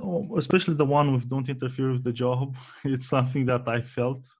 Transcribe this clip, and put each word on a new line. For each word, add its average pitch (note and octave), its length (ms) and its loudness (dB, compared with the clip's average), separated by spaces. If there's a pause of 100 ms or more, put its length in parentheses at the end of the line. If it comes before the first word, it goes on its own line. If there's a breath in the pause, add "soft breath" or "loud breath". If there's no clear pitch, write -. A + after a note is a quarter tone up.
(360)
especially E3+ 380 2
the D3 100 4
one C#3+ 280 4
with B2 160 0
"don't C3 200 -2
interfere C3 440 -2
with B2 120 -2
the B2 80 0
job," B2+ 440 -2 (140)
<laughs> - 140 -10
it's C3 240 -2
something C3 380 2
that B2 220 0
I A#2 120 0
felt B2+ 440 -4 (160)